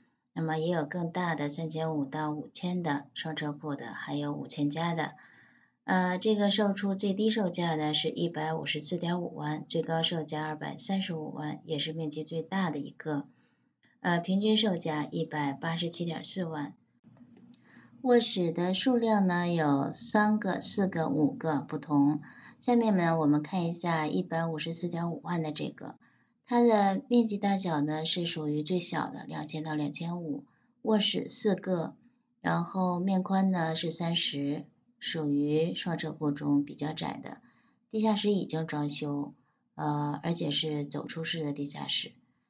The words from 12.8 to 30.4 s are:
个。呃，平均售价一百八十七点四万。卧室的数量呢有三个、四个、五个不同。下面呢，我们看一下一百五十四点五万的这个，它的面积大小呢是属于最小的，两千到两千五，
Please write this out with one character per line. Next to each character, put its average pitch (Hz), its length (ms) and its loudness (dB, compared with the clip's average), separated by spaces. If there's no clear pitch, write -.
个。 143 380 -6
呃， 170 200 2
平 185 200 0
均 214 160 4
售 208 220 2
价 151 340 -2
一 165 140 -2
百 147 260 -2
八 165 240 -4
十 170 140 -2
七 170 160 -4
点 160 180 -4
四 185 220 0
万。 151 300 -6
卧 247 160 8
室 180 320 2
的 175 220 0
数 247 220 2
量 220 320 4
呢 175 240 2
有 147 400 2
三 214 480 4
个、 185 220 -2
四 196 260 4
个、 170 220 -2
五 151 220 2
个 151 300 -2
不 151 160 -6
同。 147 440 2
下 247 160 4
面 226 200 6
呢， 170 240 4
我 156 60 2
们 147 160 6
看 175 240 -2
一 170 80 0
下 165 340 0
一 185 140 0
百 165 240 -2
五 160 140 -4
十 170 120 -6
四 165 160 0
点 170 240 -2
五 151 120 -8
万 170 180 -2
的 156 100 -2
这 - 180 -4
个， - 260 -12
它 240 160 4
的 202 480 6
面 240 180 6
积 202 100 -2
大 196 200 2
小 170 240 0
呢 156 240 0
是 170 220 0
属 156 200 -4
于 151 160 0
最 180 160 0
小 160 300 0
的， - 180 -12
两 156 200 -8
千 156 160 -6
到 156 100 -4
两 147 180 -2
千 170 300 -6
五， 156 240 -8